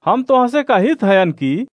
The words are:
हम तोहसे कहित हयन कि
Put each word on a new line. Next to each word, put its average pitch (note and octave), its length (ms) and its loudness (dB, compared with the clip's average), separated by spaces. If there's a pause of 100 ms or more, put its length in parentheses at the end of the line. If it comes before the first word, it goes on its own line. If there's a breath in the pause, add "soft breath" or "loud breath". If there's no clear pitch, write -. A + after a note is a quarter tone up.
हम A#3 180 0
तोहसे C4 400 0
कहित C4 400 0
हयन F#3+ 280 2
कि C#3+ 420 -4